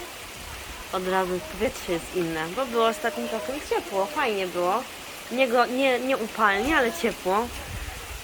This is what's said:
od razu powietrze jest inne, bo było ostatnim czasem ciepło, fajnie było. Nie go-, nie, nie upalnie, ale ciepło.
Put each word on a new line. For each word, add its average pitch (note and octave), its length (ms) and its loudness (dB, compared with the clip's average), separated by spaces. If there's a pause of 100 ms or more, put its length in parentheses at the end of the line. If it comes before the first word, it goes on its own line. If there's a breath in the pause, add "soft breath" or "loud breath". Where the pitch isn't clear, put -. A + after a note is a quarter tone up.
(920)
od F#3 140 -2
razu F#3 320 2 (120)
powietrze - 400 -2
jest E3 240 -2
inne, E3 300 0 (100)
bo C4 100 0
było A3+ 220 2
ostatnim A3+ 420 0
czasem A3+ 260 -4 (140)
ciepło, G3+ 360 0
fajnie G#3+ 420 0
było. F3+ 360 2 (480)
Nie B3+ 160 4
go-, A#3+ 180 6
nie, B3+ 340 4
nie B3+ 180 2
upalnie, G#3+ 600 4
ale A#3+ 160 4
ciepło. G#3 540 0 (760 loud breath)